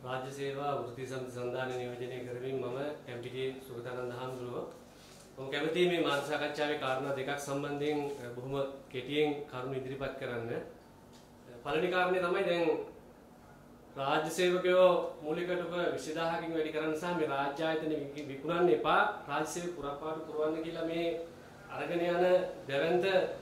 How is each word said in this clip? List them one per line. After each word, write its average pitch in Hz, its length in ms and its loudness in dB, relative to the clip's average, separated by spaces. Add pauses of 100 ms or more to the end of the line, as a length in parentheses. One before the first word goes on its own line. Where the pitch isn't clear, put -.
රාජ්‍ය 131 240 -4
සේවා 139 440 -4
වෘත්ති 120 300 -6
සමිති 123 260 -8
සන්ධානය 123 440 -4
නියෝජනය 123 440 -6
කරමින් 123 360 -6
මම 123 220 -4 (260)
එම් 120 160 -10
පී 120 100 -10
ටී 131 180 -4 (120)
සුගතානන්ද 123 520 -8
හාමුදුරුවෝ. 123 520 -6 (680)
මම 135 180 -8
කැමතියි 160 380 2
මේ 170 120 2
මාධ්‍ය 143 280 2
සාකච්ඡාවේ 147 500 0
කාරණා 135 380 0
දෙකක් 131 220 -2
සම්බන්ධයෙන්, 143 600 -2 (180)
අ, 123 140 -8
බොහොම 127 240 -6 (340)
කෙටියෙන් 143 420 2 (160)
කරුණු 131 300 -6
ඉදිරිපත් 131 420 -4
කරන්න. 120 320 -4 (1080)
පළවෙනි 160 300 0
කාරණය 180 300 4
තමයි 180 240 2
දැන් 175 220 2 (1300)
රාජ්‍ය 151 340 2
සේවකයෝ 180 580 6 (320)
මූලික 165 280 -2
කොටුව 175 260 -2 (180)
විසිදාහකින් 165 600 -2
වැඩි 156 180 0
කරන්න 156 240 0
සහ 147 200 -2
මේ 151 120 2
රාජ්‍ය 139 340 0
ආයතන 160 300 0 (160)
වි-, 147 180 -8
විකුණන්න 156 480 4
එපා, 160 280 4 (240)
රාජ්‍ය 151 200 0
සේවක 175 300 -6
පුරපාඩු 151 460 -6
පුරවන්න 156 420 -2
කියලා 165 220 -4
මේ 170 200 0 (640)
අරගෙන 151 320 -2
යන 175 260 6 (380)
දැවැන්ත 165 420 2 (360)